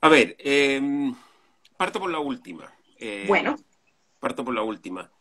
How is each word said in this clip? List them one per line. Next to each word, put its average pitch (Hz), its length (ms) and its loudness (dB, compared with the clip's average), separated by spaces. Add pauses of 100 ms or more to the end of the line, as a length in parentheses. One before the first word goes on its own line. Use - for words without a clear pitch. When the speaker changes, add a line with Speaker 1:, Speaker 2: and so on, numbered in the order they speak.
Speaker 1:
A 160 80 6
ver, 135 300 6
em, 139 720 0 (640)
parto 190 220 -2
por 190 120 -6
la 160 80 -4
última. 120 540 -10 (240)
Eh, 101 300 -10
Speaker 2:
Bueno. 202 300 0 (600)
Speaker 1:
parto - 260 -6
por 123 80 -4
la 110 80 -2
última. 92 600 -8